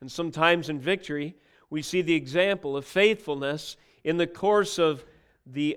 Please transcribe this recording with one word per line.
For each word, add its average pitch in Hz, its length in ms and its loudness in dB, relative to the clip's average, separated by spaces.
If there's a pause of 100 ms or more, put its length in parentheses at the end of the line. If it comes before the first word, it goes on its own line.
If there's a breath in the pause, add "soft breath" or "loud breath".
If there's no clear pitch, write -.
and 135 100 -14
sometimes 165 580 2
in 151 120 -4
victory, 156 560 -4 (320 soft breath)
we 151 120 -4
see 180 200 -2
the 165 120 2
example 156 640 0
of 139 80 -6
faithfulness 151 920 0 (260 soft breath)
in 160 140 0
the 170 100 2
course 202 500 2
of 156 280 0 (420 soft breath)
the, 147 300 -2